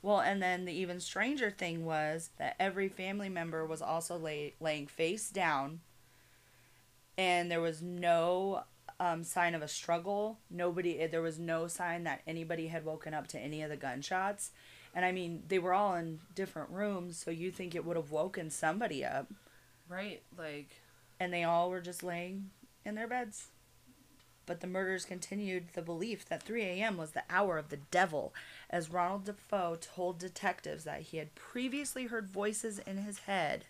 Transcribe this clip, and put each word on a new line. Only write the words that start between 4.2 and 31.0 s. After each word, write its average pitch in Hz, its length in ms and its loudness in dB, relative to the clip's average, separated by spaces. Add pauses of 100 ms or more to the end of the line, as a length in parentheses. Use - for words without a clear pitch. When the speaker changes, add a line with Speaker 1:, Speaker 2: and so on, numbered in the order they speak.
Speaker 1:
laying 151 280 0
face 175 420 0
down. 156 480 2 (1400)
And 180 320 4
there 170 120 2
was 160 200 0
no, 175 840 4 (340)
um, 170 240 2
sign 170 320 2
of 156 80 -2
a 147 60 -6
struggle. 202 720 0 (120)
Nobody, 175 480 2
eh, 160 80 2
there 165 160 2
was 160 160 -2
no 165 300 0
sign 170 340 -2
that 151 240 -2
anybody 165 400 -2
had 160 180 -4
woken 156 300 -4
up 147 140 -4
to 139 100 -8
any 147 240 -4
of 151 80 -4
the 147 60 -4
gunshots. 185 760 -2 (420)
And, 180 120 2
I 180 80 4
mean, 170 340 -2
they 185 140 4
were 180 120 4
all 196 220 6
in 165 240 -2 (160)
different 190 360 -4
rooms, 180 460 -2
so - 140 -4
you 170 200 -2
think 180 240 -6
it 160 100 -2
would 170 120 0
have 151 140 -2
woken 160 400 0
somebody 165 540 2
up. - 240 -2 (600)
Speaker 2:
Right, 185 320 -6 (160)
like 147 320 -8 (520)
Speaker 1:
And 180 120 0
they 170 120 2
all 170 260 6
were 185 100 -2
just 175 220 -8
laying 185 480 -4 (340)
in 208 120 -4
their 226 100 -4
beds. 240 400 -4 (1000)
But 170 160 -4
the 180 60 -6
murders 185 380 0
continued 185 680 -4
the 175 100 -4
belief 170 460 -4
that 160 140 -4
three 220 220 -2
A 185 180 0
M 220 140 0
was 156 160 -6
the - 180 -2
hour 180 280 4
of 151 100 -6
the 143 100 -6 (140)
devil, 170 420 4 (340)
as 160 220 0
Ronald 185 340 2
Defoe 185 560 0
told 180 380 -2
detectives 180 640 -2
that 151 200 -6